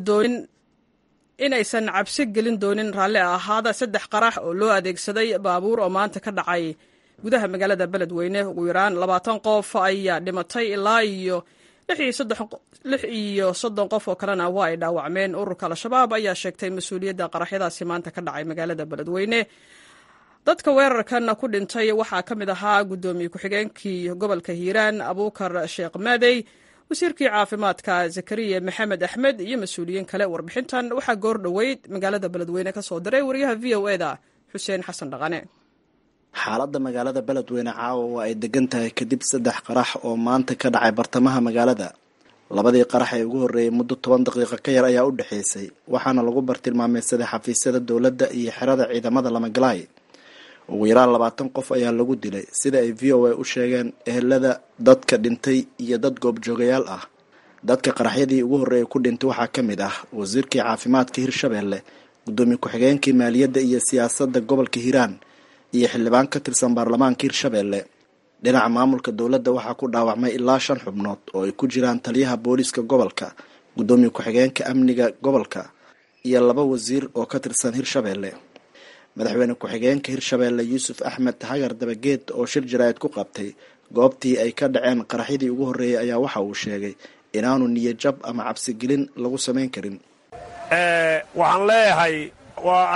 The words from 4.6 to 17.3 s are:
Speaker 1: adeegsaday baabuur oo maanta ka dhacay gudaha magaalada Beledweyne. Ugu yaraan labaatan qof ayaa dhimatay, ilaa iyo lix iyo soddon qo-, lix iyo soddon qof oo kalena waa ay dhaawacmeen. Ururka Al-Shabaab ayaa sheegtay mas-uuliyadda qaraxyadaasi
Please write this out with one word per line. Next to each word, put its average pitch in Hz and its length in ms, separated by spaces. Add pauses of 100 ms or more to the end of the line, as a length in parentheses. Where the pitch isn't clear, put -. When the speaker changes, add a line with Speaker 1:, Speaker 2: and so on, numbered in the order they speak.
Speaker 1:
adeegsaday 196 540 (100)
baabuur 196 420
oo 185 160
maanta 202 240
ka 220 120
dhacay 175 320 (580)
gudaha 220 240
magaalada 190 400
Beledweyne. 180 560
Ugu 175 240
yaraan 185 320
labaatan 185 400
qof 208 380
ayaa 190 440
dhimatay, 185 520
ilaa 208 320
iyo 185 340 (500)
lix 349 120
iyo 254 120
soddon 220 260
qo-, - 240 (220)
lix 269 180 (180)
iyo 196 340
soddon 208 340
qof 214 180
oo 180 100
kalena 190 320
waa 185 200
ay 165 80
dhaawacmeen. 170 580
Ururka 185 320
Al-Shabaab 233 480
ayaa 214 200
sheegtay 185 360
mas-uuliyadda 185 580
qaraxyadaasi 175 560